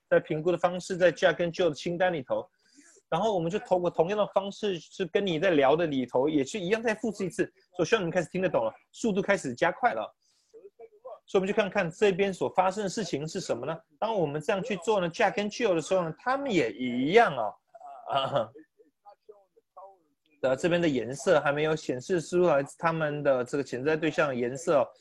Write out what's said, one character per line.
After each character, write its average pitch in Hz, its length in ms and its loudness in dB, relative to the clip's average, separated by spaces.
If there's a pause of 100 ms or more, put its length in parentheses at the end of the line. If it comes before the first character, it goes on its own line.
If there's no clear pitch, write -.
在 170 120 6
评 156 200 -2
估 170 120 0
的 170 60 -2
方 180 220 0
式， 190 160 -6
在 170 160 4
Jack 170 220 2
跟 170 180 -2
Jill 175 180 0
的 147 40 -2
清 170 240 -6
单 185 140 2
里 151 100 -4
头， 110 260 -4 (600)
然 165 120 0
后 214 140 0
我 180 60 0
们 165 100 -2
就 208 80 -2
透 190 180 0
过 175 140 0
同 165 180 2
样 208 80 -2
的 208 120 2
方 196 240 -2
式， 196 260 -4
是 - 280 -8
跟 202 200 0
你 160 140 0
在 190 100 2
聊 143 240 6
的 170 100 2
里 135 220 0
头， 135 220 0
也 151 160 2
是 214 160 -6
一 175 80 -4
样 220 120 0
再 226 140 0
复 226 160 -4
制 190 140 -6
一 180 40 -2
次。 160 160 -2 (320)
所 175 80 0
以 - 40 0
希 226 80 4
望 208 60 -2
你 - 20 -2
们 165 80 -2
开 180 100 0
始 - 60 -10
听 185 120 -6
得 185 80 0
懂 139 160 0
了， 110 80 -2 (200)
速 226 200 -2
度 190 80 0
开 196 160 0
始 139 160 -6
加 170 200 0
快 - 220 0
了。 107 200 -6 (1120)
所 - 120 0
以 - 20 4
我 190 60 0
们 - 0 -
去 202 60 -2
看 202 180 0
看 190 180 -2
这 202 220 0
边 190 240 -2
所 135 140 -4
发 185 240 2
生 208 100 -6
的 196 60 -4
事 202 160 -4
情 147 220 -6
是 170 140 -8
什 127 160 -4
么 120 80 -8
呢？ 160 140 -6 (220)
当 220 120 -2
我 185 140 0
们 147 140 -6
这 214 120 -2
样 196 80 -2
去 202 180 -4
做 214 220 0
呢， 175 80 0
Jack 196 280 0
跟 208 120 -2
Jill 202 280 4
的 160 40 2
时 175 140 -2
候 185 80 4
呢， 160 160 -4
他 254 180 -2
们 277 140 -4
也 135 220 2
一 123 400 -2
样 202 240 6
哦。 107 180 -4 (540)
啊， 131 420 0 (1900)
呃， 131 140 0
这 175 120 -2
边 175 120 2
的 170 80 2
颜 131 260 -2
色 156 260 2
还 143 120 2
没 147 100 -2
有 156 140 0
显 131 240 -4
示 180 200 -2
出 180 280 0
来 143 160 4 (120)
他 165 160 0
们 147 300 -4
的 131 220 2
这 143 120 -4
个 143 60 0
潜 127 220 -6
在 156 120 2
对 156 140 -2
象 156 180 2
的 135 60 -4
颜 123 220 -2
色 143 240 2
哦。 113 80 0 (120)